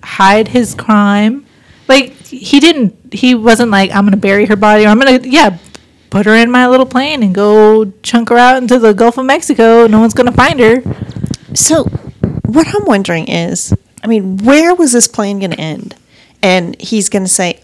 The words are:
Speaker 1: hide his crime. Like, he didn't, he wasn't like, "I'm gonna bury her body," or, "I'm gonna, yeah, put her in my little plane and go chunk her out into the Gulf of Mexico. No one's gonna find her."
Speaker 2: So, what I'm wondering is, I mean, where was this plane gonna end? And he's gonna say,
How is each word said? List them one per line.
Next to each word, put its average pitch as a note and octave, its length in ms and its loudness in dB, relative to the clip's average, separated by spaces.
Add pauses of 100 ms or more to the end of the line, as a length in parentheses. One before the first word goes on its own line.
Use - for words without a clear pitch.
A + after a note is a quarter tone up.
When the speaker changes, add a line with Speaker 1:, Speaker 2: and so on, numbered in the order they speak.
Speaker 1:
hide G#3 460 0
his A#3+ 260 -2
crime. G#3 680 0 (420)
Like, C4+ 240 0 (160)
he C#4 320 -2
didn't, C#4+ 540 0
he B3+ 200 0
wasn't A3+ 380 0
like, G3 200 0
"I'm G3 140 -2
gonna G3 120 2
bury G3+ 280 0
her G#3 120 0
body," G#3+ 280 2
or, G#3 40 4
"I'm G#3+ 100 2
gonna, C4 240 2
yeah, B3+ 340 0 (540)
put G3 160 -2
her A3 80 4
in A#3 160 2
my B3 160 2
little B3+ 180 2
plane C4 380 -4
and F#3+ 100 0
go G#3+ 580 2 (120)
chunk A#3 260 -2
her A#3+ 80 2
out B3+ 240 4
into B3+ 160 2
the A3+ 160 2
Gulf A#3 240 0
of C4 80 -4
Mexico. A#3 640 2
No G#3+ 120 2
one's A3+ 140 2
gonna B3 200 0
find C#4 260 0
her." A#3+ 240 2 (720)
Speaker 2:
So, D4+ 300 -2 (600)
what D4 300 0
I'm G#4 100 -4
wondering F#3+ 420 -2
is, - 460 -6 (300)
I G#3+ 40 -8
mean, F#3+ 300 -2
where D4+ 380 2
was E4 180 0
this A#3+ 140 0
plane G3+ 320 -8
gonna F#3 160 -6
end? - 400 -10 (480)
And F3+ 360 -2
he's G#3 300 -6
gonna F#3+ 180 -4
say, F3+ 360 -4